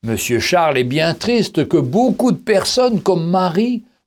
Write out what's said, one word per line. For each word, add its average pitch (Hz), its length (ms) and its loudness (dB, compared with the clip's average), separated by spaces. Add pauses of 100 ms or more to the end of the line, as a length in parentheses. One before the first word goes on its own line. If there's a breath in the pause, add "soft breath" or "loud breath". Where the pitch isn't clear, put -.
Monsieur 113 380 -2
Charles 160 400 0
est 127 40 2
bien 156 300 -2
triste 208 540 -2
que 175 100 0
beaucoup 214 540 2
de 170 60 0
personnes 254 640 0
comme 170 280 0
Marie 185 540 0 (240 soft breath)